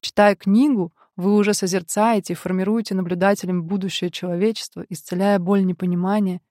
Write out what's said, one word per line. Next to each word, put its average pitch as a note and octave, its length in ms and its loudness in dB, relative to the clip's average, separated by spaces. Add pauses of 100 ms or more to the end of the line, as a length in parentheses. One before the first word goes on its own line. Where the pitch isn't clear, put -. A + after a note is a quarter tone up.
Читая G#3 340 2
книгу, G#3 580 2 (240)
вы F#3+ 160 2
уже G#3 200 4
созерцаете G3 800 0
и - 20 -2
формируете F#3+ 580 -2
наблюдателем F#3 720 0
будущее F#3 480 -4
человечества, F#3 800 -4
исцеляя F#3+ 500 -2
боль G3 260 2
непонимания F#3 840 -2